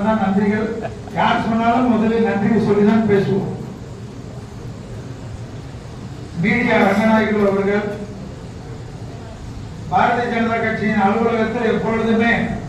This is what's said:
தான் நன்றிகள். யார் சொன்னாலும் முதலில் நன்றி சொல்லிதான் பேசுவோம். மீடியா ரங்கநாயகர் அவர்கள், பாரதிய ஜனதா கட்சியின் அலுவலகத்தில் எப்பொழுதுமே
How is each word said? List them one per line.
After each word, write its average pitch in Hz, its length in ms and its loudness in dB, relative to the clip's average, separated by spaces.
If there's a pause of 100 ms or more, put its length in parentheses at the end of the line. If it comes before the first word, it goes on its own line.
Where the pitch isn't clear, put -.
தான் 220 180 2
நன்றிகள். 202 420 2 (520)
யார் - 260 2
சொன்னாலும் 233 480 2
முதலில் 214 360 4
நன்றி 202 200 0 (160)
சொல்லிதான் 208 460 4
பேசுவோம். - 420 2 (3000)
மீடியா 240 340 2 (120)
ரங்கநாயகர் 214 640 4
அவர்கள், 202 340 2 (2000)
பாரதிய 240 420 2
ஜனதா 226 320 2
கட்சியின் 208 400 2
அலுவலகத்தில் 226 680 2
எப்பொழுதுமே 220 600 2 (360)